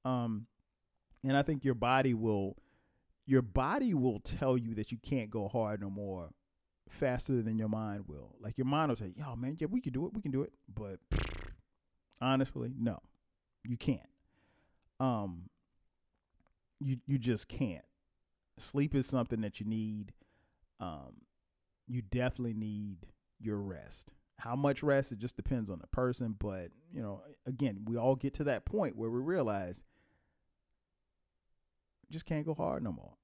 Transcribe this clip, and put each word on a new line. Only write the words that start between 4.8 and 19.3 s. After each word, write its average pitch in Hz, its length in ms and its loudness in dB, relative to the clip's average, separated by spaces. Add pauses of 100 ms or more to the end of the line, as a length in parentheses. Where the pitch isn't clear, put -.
you 117 60 -6
can't 117 320 -2
go 104 180 -2
hard 107 320 0
no 98 100 -4
more 95 400 -6 (600)
faster 123 520 2
than 110 160 0
your 110 100 0
mind 104 380 -2
will. - 340 -14
Like, 110 180 -6
your 127 80 0
mind 147 240 4
will 117 60 0
say, 101 200 -10
"Yo, 127 200 -8
man, 127 220 -4
yeah, 151 100 -2
we 247 120 0
can 151 120 -4
do 135 140 -2
it, - 60 -6
we 214 80 -4
can 226 100 -4
do 131 120 0
it." - 100 -6 (160)
But 101 300 -8 (1200)
honestly, 131 560 2
no, 113 240 -2 (640)
you 120 120 -4
can't. - 320 -2 (920)
Um, 101 500 0 (1300)
you, 131 260 0
you 139 120 2
just 117 300 2
can't. - 360 -4 (720)
Sleep 143 360 0
is 131 120 4
something 117 340 0